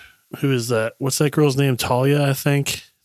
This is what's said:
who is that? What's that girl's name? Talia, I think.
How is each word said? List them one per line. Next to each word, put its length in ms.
who 140
is 140
that? 320
What's 180
that 140
girl's 260
name? 200
Talia, 460
I 100
think. 500